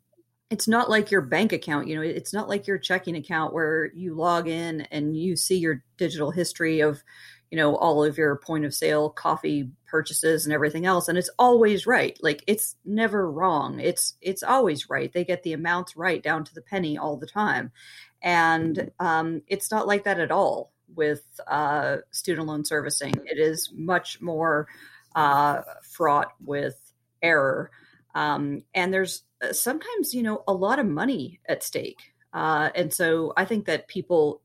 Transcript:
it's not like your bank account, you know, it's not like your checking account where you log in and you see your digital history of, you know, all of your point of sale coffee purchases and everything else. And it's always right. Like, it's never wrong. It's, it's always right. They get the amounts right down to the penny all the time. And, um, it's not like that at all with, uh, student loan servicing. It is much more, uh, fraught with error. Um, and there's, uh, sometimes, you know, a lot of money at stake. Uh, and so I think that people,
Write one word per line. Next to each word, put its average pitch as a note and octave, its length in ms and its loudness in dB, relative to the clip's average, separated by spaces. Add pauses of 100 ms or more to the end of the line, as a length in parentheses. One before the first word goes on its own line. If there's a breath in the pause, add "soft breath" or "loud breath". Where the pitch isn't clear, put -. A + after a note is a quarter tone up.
(500)
it's A3 180 -4
not A3+ 220 4
like G#3 220 2
your G3 100 4
bank D#3+ 320 2
account, D3 340 -2
you D#3 80 -4
know, D#3 60 -4
it's D#3 320 -6
not G#3 160 -4
like G3+ 180 -4
your G3 100 0
checking F3+ 380 -2
account D#3 380 -4
where D#3 420 0
you F3 180 -8
log E3+ 360 0
in D#3+ 320 -4 (100)
and D3+ 240 -2
you E3+ 220 -2
see F#3 200 0
your D#3+ 240 0 (140)
digital D3+ 360 -2
history D#3+ 500 0
of, D3+ 200 2 (480 loud breath)
you D#3+ 80 -6
know, D3 200 4
all D3+ 260 4
of D3+ 140 0
your D3 180 2
point D3+ 300 -4
of C#3 80 -4
sale D3+ 360 2
coffee D3+ 600 -2 (180)
purchases D#3 580 0
and D3+ 80 0
everything D3+ 320 0
else. F3+ 220 2
And F3 100 0
it's F3+ 120 0 (100)
always A3+ 480 6
right. G3+ 340 2
Like, D3+ 260 0
it's - 360 0
never G3+ 480 0
wrong. C#3+ 480 0
It's, - 420 -2
it's F#3+ 220 -4
always A3 460 2
right. C3+ 220 -2
They F3 120 0
get F3+ 200 -2
the D#3+ 100 -4
amounts E3+ 420 -2
right F3+ 260 -2
down D#3 240 -2
to - 80 -18
the D#3+ 80 -16
penny D#3+ 360 -4
all D3 200 -4
the - 100 -12
time. C#3+ 440 -2 (500 loud breath)
And, E3 800 2
um, E3 480 0
it's G3 240 -4
not G#3+ 160 0
like G3+ 160 2
that F#3+ 160 0
at D#3+ 120 0
all F3 420 0 (200)
with, D3+ 300 0 (240)
uh, C#3+ 500 0 (140)
student D#3+ 360 -4
loan D3+ 180 -4
servicing. C#3+ 500 -2 (100)
It - 120 -6
is D#3+ 360 0
much F3 480 -2
more, D#3+ 460 0 (480 loud breath)
uh, D3 460 4 (200)
fraught - 600 0
with C#3+ 340 -4 (460)
error. D3+ 500 2 (440 soft breath)
Um, C#3+ 480 -2 (100)
and F#3 200 0
there's, F#3+ 300 -2 (180)
uh, - 100 -4
sometimes, D#4+ 640 -4
you B3 100 -2
know, G#3+ 240 -2
a G3+ 60 2
lot G3+ 260 0
of A#3+ 60 2
money F3 600 -2
at - 160 -4
stake. - 500 -10 (200)
Uh, D#3 420 0
and E3 180 -2
so E3 420 0
I F#3 80 2
think G#3 220 -4
that D#3 240 -2
people, E3 560 0